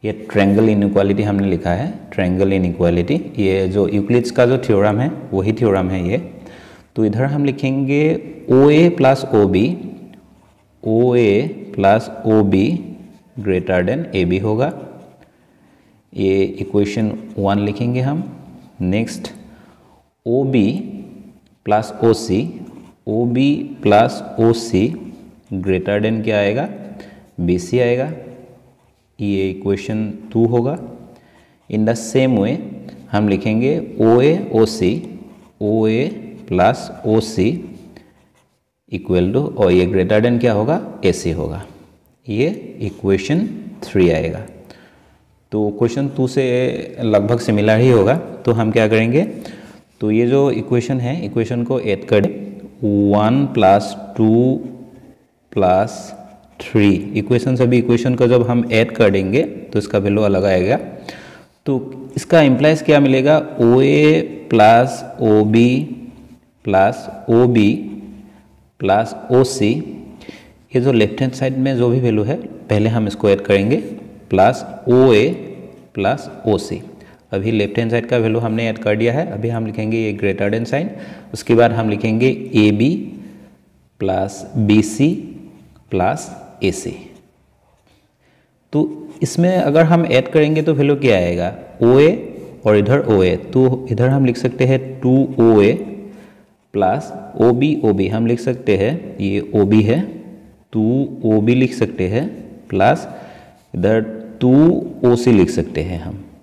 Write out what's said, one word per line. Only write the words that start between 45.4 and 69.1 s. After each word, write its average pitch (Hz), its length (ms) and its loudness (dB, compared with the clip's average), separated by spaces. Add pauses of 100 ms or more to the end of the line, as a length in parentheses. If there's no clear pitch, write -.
तो 107 160 -2 (100)
question 135 380 -2
two 131 120 0
से 131 160 -2 (560)
लगभग 107 400 2
similar 110 380 2
ही 127 120 4
होगा। 113 240 4 (300)
तो 120 80 2
हम 110 180 0
क्या 110 180 2
करेंगे, 113 340 2 (800)
तो 107 100 -2
ये 113 160 2
जो 139 260 2
equation 120 480 -2
है, 135 240 -6
equation 117 400 -4
को 127 160 -4
ऐड 101 240 -4
कर 101 220 2 (560)
वन 104 640 2 (100)
प्लस 101 400 2 (220)
टू 117 440 2 (920)
प्लस 95 400 2 (680)
थ्री, 104 300 2 (260)
Equation, 123 400 0
सभी 123 220 2
equation 120 360 0
को 120 120 2
जब 120 220 4
हम 120 240 0
ऐड 113 200 2
कर 107 180 4
देंगे 95 320 0
तो - 360 -6
इसका 104 200 -2
value 101 240 0
अलग 101 220 0
आएगा। 95 340 2 (880)
तो - 500 -6
इसका - 260 2
implies 143 400 2
क्या 147 180 4
मिलेगा, 135 380 4 (220)
ओए 147 600 4 (300)
plus 117 540 4 (180)
ओबी 107 480 4 (960)
plus 98 440 0 (220)
ओबी 117 420 4 (1080)
plus 104 340 0 (180)